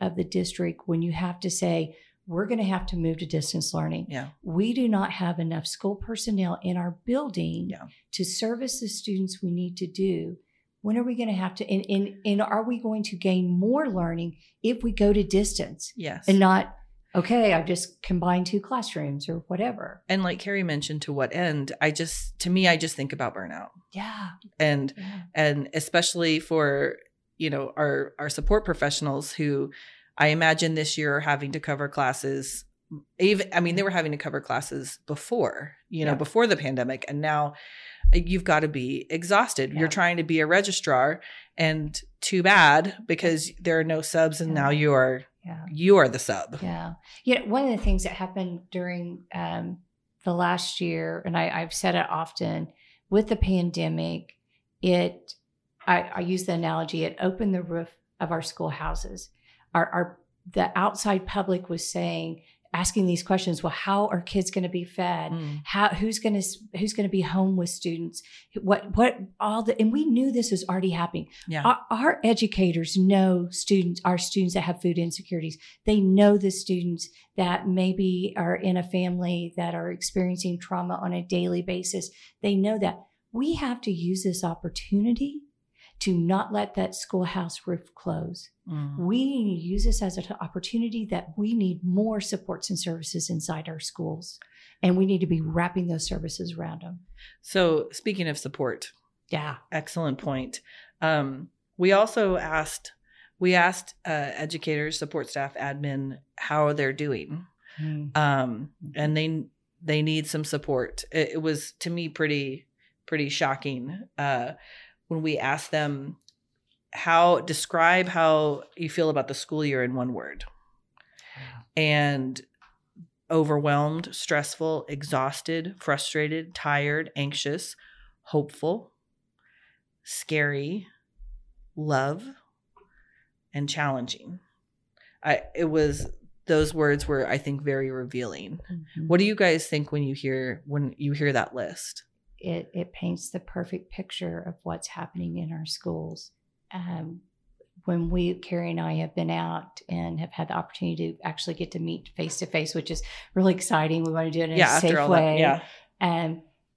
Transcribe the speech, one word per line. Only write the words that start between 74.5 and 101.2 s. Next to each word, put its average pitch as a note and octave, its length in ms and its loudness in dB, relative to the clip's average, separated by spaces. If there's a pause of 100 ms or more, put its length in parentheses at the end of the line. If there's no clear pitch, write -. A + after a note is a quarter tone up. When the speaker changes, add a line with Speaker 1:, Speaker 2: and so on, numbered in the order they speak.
Speaker 1:
that F#3 60 2
have E3+ 200 -4
food F3 160 2
insecurities. E3+ 600 -4 (280)
They G#3+ 140 4
know G3+ 380 8
the G3 120 2
students F3 600 -4 (280)
that F3+ 300 0
maybe F#3 680 2
are F3 180 0
in F#3 220 0
a F3 60 0
family F3+ 720 -2
that E3+ 200 -4
are E3+ 160 -6
experiencing F3+ 680 -2
trauma F3+ 360 -4
on F3+ 180 -4
a F3 80 -4
daily F3 400 -2
basis. F3+ 480 -6 (320)
They G3+ 140 2
know G3+ 240 2
that. F3+ 200 -2 (320)
We C#4+ 240 0
have B3 260 -4
to G#3+ 100 -2
use F3+ 320 -2
this F3+ 200 -2
opportunity A3 1000 0 (580)
to F#3+ 140 2
not F3 380 2
let G#3 240 -2
that F#3+ 180 -2
schoolhouse F3+ 720 -4
roof F3 300 -6
close. E3 540 -8 (180)
Speaker 2:
Mm. C#3+ 320 -6
Speaker 1:
We G#3 260 2
need A#3 300 0
to E3 100 -6
use G3+ 200 2
this A3 160 4
as F#3 160 -2
an F#3 80 -6 (160)
opportunity A3 720 -4
that F3 260 -4
we G#3 160 0
need F#3 300 0
more G#3 360 2
supports - 500 -6
and F#3 80 -2
services E3 520 -6
inside D#3+ 400 -6
our D#3+ 100 -12
schools, D#3+ 580 -8 (440)
and F3+ 160 4
we F#3+ 80 4
need F#3+ 160 2
to F3+ 60 2
be D#3+ 140 2
wrapping E3+ 460 0
those E3 180 -2
services E3+ 520 -6
around E3 240 -10
them. F3 180 -14 (420)
Speaker 2:
So E3 500 2
speaking F#3+ 360 -4
of D3 100 -2
support, C#3 540 -6 (380)
Speaker 1:
Yeah. D3+ 280 -6 (140)
Speaker 2:
excellent D#3 460 -4
point. C3 420 -6 (420)
Um, D3 480 0 (280)